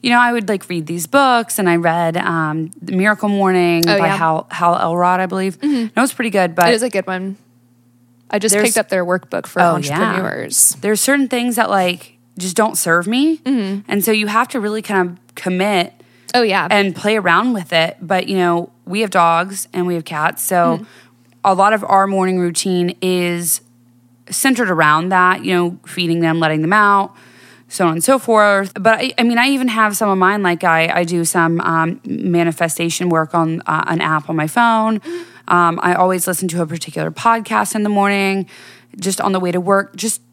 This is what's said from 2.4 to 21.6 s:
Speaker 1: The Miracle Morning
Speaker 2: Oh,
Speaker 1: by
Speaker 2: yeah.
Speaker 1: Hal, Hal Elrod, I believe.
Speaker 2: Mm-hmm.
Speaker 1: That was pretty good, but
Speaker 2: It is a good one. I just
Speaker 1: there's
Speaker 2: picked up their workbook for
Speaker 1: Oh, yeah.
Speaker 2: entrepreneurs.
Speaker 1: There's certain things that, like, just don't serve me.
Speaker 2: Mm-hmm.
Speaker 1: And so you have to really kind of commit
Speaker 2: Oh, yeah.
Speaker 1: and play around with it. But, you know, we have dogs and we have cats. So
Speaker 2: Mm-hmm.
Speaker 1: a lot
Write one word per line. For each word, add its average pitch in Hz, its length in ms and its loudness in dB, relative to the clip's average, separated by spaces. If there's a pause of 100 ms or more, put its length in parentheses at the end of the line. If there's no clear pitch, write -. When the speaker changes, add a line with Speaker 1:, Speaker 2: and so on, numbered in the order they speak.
Speaker 1:
The 185 80 -8
Miracle 208 380 0
Morning 180 580 2
Speaker 2:
Oh, 208 100 2
Speaker 1:
by 190 100 2
Speaker 2:
yeah. 196 100 0
Speaker 1:
Hal, 160 340 0
Hal 170 260 0
Elrod, 175 440 2
I 185 40 0
believe. 190 360 -4
Speaker 2:
Mm-hmm. 269 340 0
Speaker 1:
That 226 60 2
was 262 120 0
pretty 226 180 -4
good, 185 220 0
but 175 140 4
Speaker 2:
It 240 80 4
is 220 80 -2
a 254 60 -2
good 190 180 -4
one. 190 300 -8 (960)
I 208 60 -2
just 202 160 0
Speaker 1:
there's 208 140 2
Speaker 2:
picked 226 100 0
up 214 120 -2
their 185 160 0
workbook - 420 -4
for 180 140 -2
Speaker 1:
Oh, 170 160 4
yeah. 143 220 -4
Speaker 2:
entrepreneurs. - 840 -2
Speaker 1:
There's 208 200 0
certain 269 280 2
things 240 260 -2
that, 226 140 0
like, 180 480 -2 (200)
just 180 180 -8
don't 220 220 0
serve 175 300 0
me. 294 300 2
Speaker 2:
Mm-hmm. 202 520 -4
Speaker 1:
And 202 140 0
so 226 80 0
you 214 160 0
have 226 220 0
to 247 100 -6
really 208 240 -4
kind 185 260 -2
of - 260 -18
commit 185 580 -2 (420)
Speaker 2:
Oh, 247 80 4
yeah. 185 260 0
Speaker 1:
and 202 260 2
play 214 220 0
around 196 360 2
with 180 200 -6
it. 165 260 0
But, 185 280 -2
you 190 100 -2
know, 175 320 0 (160)
we 196 160 -4
have 208 80 -2
dogs 180 640 0
and 180 140 -2
we 175 80 -2
have 160 100 -6
cats. 156 380 -4
So 170 320 2
Speaker 2:
Mm-hmm. 190 80 -10 (600)
Speaker 1:
a 196 120 4
lot 196 180 4